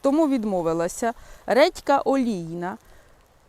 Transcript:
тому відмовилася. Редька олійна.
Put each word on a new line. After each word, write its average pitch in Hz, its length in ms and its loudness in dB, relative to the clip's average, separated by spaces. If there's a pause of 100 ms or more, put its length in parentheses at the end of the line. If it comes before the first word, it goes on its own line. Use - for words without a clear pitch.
тому 285 280 2
відмовилася. 190 840 -2 (340)
Редька 277 520 2
олійна. 202 800 -2 (720)